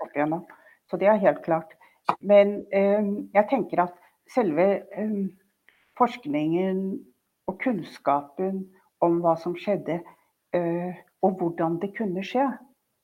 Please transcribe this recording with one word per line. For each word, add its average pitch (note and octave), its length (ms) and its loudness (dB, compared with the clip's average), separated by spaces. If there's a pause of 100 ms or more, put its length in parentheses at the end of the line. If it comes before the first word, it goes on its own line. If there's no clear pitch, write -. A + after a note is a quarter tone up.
opp - 120 -12
igjennom. D#3 280 -2 (460)
Så F#3+ 80 -6
det F#3 100 0
er G#3 160 4
helt D3+ 200 2
klart. E3 300 -2 (480)
Men, G3+ 500 6
eh, G3 320 2 (300)
jeg G#3 160 4
tenker F3 340 0
at F3+ 120 -6 (320)
selve, F#3+ 640 2
eh, G3+ 360 -4 (680)
forskningen F#3 1000 -2 (480)
og F#3+ 120 -8
kunnskapen F#3+ 1120 -4 (320)
om E3+ 200 2
hva E3 180 2
som F3 160 -4
skjedde, E3+ 460 -4 (520)
eh, F3 400 -2 (280)
og F#3 180 2
hvordan E3+ 400 -2
det G3 180 -8
kunne F#3+ 260 -4
skje, B3 340 -2 (460)